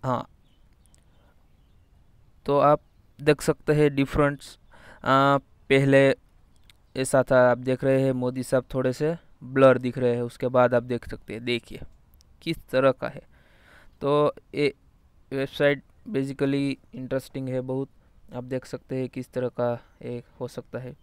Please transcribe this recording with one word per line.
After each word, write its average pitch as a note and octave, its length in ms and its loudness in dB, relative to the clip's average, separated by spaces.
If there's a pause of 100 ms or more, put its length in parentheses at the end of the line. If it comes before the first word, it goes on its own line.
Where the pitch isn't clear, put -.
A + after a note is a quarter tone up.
हाँ, B2+ 240 -4 (2250)
तो C#3+ 120 2
आप D3 220 4 (400)
देख D3 200 2
सकते - 320 -2
हैं D3 220 2
डिफरेंस, C#3+ 640 -2 (460)
आ, C#3 340 4
पहले C3+ 800 2 (800)
ऐसा C3 260 0
था, B2 280 4
आप A#2+ 80 2
देख B2+ 260 -4
रहे C3+ 180 2
हैं C3+ 100 2
मोदी B2+ 300 -4
साहब B2+ 220 -2 (100)
थोड़े B2+ 180 0
से D#3 240 -4 (260)
ब्लर C3 360 6
दिख B2+ 200 -6
रहे B2 180 0
हैं। B2 60 -4
उसके A#2+ 260 -6
बाद B2 260 4
आप A#2+ 80 2
देख B2 260 -6
सकते - 260 -14
हैं, A#2 100 -12
देखिए A#2+ 360 -4 (600)
किस - 260 -8
तरह C3 240 2
का - 160 -8
है। - 140 -14 (760)
तो D3 340 0 (200)
ये C#3+ 200 -2 (560)
वेबसाइट C#3 520 0 (260)
basically C#3 680 -2 (200)
इंटरेस्टिंग C3 540 -8
है B2+ 120 -4
बहुत, C3 280 -6 (460)
आप B2 100 -10
देख B2+ 200 -8
सकते - 320 -10
हैं C3 120 -4
किस - 240 -12
तरह B2+ 160 -4
का A#2+ 340 -4 (200)
ये B2 200 -12 (180)
हो B2 80 -10
सकता - 300 -14
है। B2+ 240 -14